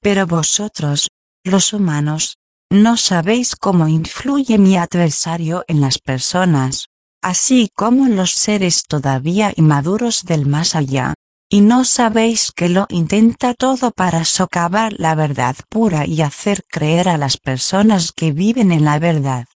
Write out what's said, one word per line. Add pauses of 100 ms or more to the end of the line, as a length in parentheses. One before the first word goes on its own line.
Pero
vosotros, (380)
los
humanos, (320)
no
sabéis
cómo
influye
mi
adversario
en
las
personas, (320)
así
como
los
seres
todavía
inmaduros
del
más
allá, (360)
y
no
sabéis
que
lo
intenta
todo
para
socavar
la
verdad (140)
pura
y
hacer
creer
a
las
personas
que
viven
en
la
verdad. (120)